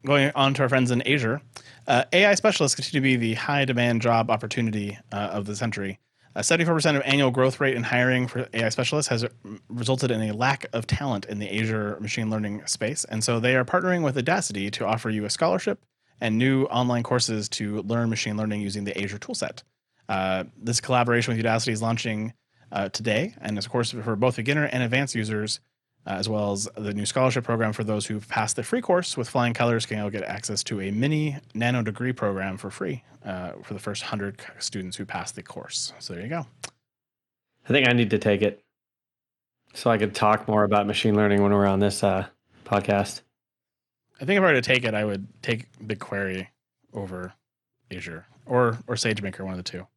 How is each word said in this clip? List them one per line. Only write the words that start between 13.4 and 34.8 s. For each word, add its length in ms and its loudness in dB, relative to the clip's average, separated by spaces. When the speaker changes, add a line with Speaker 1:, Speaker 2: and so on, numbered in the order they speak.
Speaker 1:
they 160 4
are 80 4
partnering 400 2
with 120 0
Udacity 560 0
to 140 -4
offer 240 0
you 140 0
a 60 -4
scholarship 500 0
and 180 2
new 280 4
online 360 2
courses 460 0
to 340 -4
learn 280 0
machine 260 -2
learning 240 -2
using 240 -4
the 180 -4
Azure 160 -6
toolset. 440 -8
Uh, 360 0
this 240 -2
collaboration 540 2
with 100 -2
Udacity 280 2
is 100 -2
launching, 500 -2
uh, 200 -2
today, 500 -2
and 180 -4
it's 80 -6
a 40 -14
course 200 0
for 240 -4
both 220 2
beginner 300 0
and 180 -2
advanced 320 0
users, 420 -2
uh, 40 -8
as 180 -4
well 240 0
as 240 -4
the 180 -6
new 120 -4
scholarship 380 2
program 280 0
for 120 -4
those 220 -2
who've 220 -6
passed 280 0
the 60 -6
free 180 -2
course 360 0
with 120 -4
flying 260 2
colors 320 2
can 120 -4
now 100 -2
get 160 -6
access 400 -6
to 160 -4
a 120 -4
mini 440 0
nano 280 0
degree 300 -4
program 440 -2
for 140 -10
free, 320 -6
uh, 280 -8
for 120 -12
the 60 -10
first 220 -8
hundred 380 -6
c-, 60 -16
students 380 -8